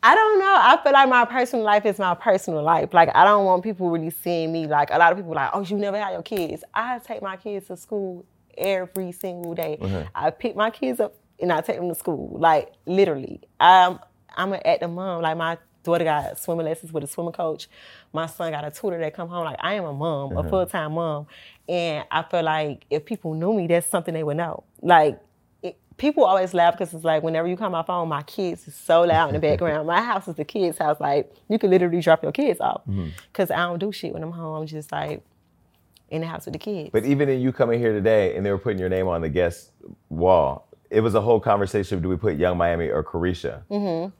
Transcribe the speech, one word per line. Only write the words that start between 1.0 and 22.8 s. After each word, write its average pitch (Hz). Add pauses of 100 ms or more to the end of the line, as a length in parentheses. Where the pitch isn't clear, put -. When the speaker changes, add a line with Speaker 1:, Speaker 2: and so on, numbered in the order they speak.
Speaker 1:
my 247
personal 240
life 208
is 208
my 180
personal 180
life. 160
Like, 170
I 170
don't 202
want 185
people 185
really 165
seeing 165
me. 165
Like, 147
a -
lot 170
of 180
people 170
like, 143
"Oh, 190
you 190
never 202
had 196
your 170
kids." 165 (100)
I 240
take 220
my 190
kids 196
to 185
school 185 (340)
every 185
single 175
day. 160
Speaker 2:
Mm-hmm. 95
Speaker 1:
I 147
pick -
my 214
kids 247
up 208 (280)
and 175
I 156
take 165
them 175
to 165
school. -
Like, 160 (140)
literally. 175 (180)
I'm, 180 (380)
I'm 190
an 185
active 170
mom. 175
Like, 160
my 165 (260)
daughter 170
got 147
swimming 165
lessons 160
with 151
a 143
swimming 170
coach. 160 (460)
My 160
son 165
got 147
a 147
tutor 180
that 156
come 170
home. 175
Like, 160
I 180
am 208
a 151
mom, 139
a -
Speaker 2:
Mm-hmm. 143
Speaker 1:
full-time 170
mom. 156 (400)
And 170
I 165
feel 170
like 156